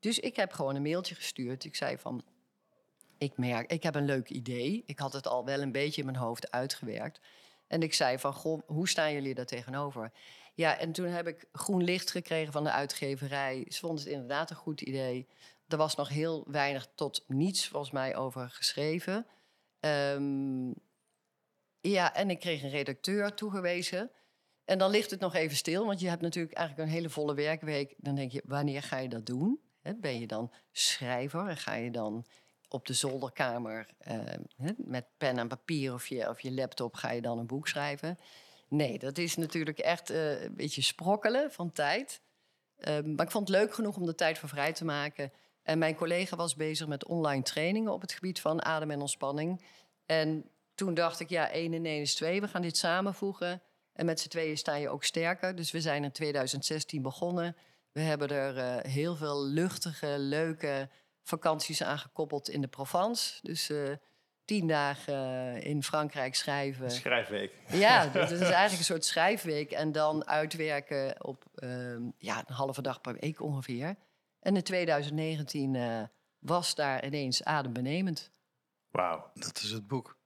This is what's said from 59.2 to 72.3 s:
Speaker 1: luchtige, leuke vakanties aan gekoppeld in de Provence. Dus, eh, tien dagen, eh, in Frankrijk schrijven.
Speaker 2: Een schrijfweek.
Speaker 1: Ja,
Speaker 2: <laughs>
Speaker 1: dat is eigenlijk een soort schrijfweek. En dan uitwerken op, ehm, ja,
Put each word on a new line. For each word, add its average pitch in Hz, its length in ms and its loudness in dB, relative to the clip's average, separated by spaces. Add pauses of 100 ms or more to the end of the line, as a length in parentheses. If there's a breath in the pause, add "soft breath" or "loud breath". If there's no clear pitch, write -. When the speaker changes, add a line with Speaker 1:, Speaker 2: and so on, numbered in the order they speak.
Speaker 1:
luchtige, 156 760 0
leuke 143 720 0 (340 soft breath)
vakanties 160 600 0
aan 147 160 0
gekoppeld 147 500 -4
in 147 120 0
de 131 60 0
Provence. 180 760 0
Dus, - 280 -4
eh, 143 240 -2 (520 soft breath)
tien 196 220 2
dagen, 143 480 2
eh, 127 500 -4
in 143 180 0
Frankrijk 143 520 0
schrijven. 139 500 -2
Speaker 2:
Een 120 60 -2
schrijfweek. 113 600 0 (160)
Speaker 1:
Ja, 196 400 8
Speaker 2:
<laughs> - 0 -
Speaker 1:
dat 165 240 4
is 175 80 0
eigenlijk 185 380 6
een 165 60 0
soort 165 220 0
schrijfweek. 165 640 2
En 156 200 0
dan 156 360 2
uitwerken 151 960 0
op, - 200 -8 (100)
ehm, 123 460 -6 (160)
ja, 110 300 -4